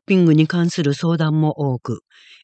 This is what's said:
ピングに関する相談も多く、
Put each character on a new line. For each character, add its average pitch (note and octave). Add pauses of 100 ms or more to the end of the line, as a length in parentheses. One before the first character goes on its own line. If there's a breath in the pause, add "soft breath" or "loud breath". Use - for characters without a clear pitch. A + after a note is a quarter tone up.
ピ G3+
ン F3+
グ D#3+
に D#3
関 F3
す F3
る C#3+
相 E3
談 D#3
も D3
多 A#2+
く、 - (420 soft breath)